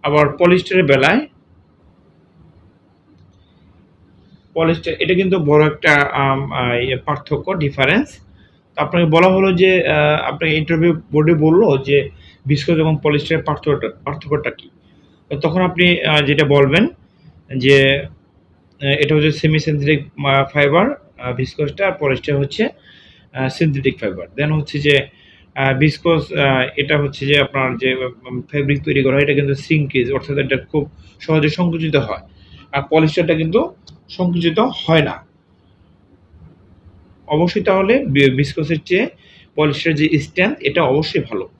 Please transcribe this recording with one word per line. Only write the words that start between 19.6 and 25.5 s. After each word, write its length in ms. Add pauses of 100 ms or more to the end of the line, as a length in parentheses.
আহ, 180 (100)
ফাইবার, 420 (220)
আহ, 160
ভিসকসটা, 540
আর 120
পলিস্টার 380
হচ্ছে, 320 (640)
আহ, 160
সিনথেটিক 500
ফাইবার। 280 (100)
Then 160
হচ্ছে 260
যে, 280 (480)